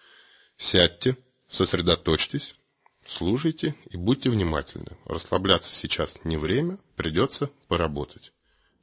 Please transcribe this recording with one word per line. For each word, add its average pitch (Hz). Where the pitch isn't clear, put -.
Сядьте, 90
сосредоточьтесь, 87
слушайте 147
и -
будьте 123
внимательны. 82
Расслабляться 92
сейчас -
не 80
время, 131
придётся 95
поработать. 78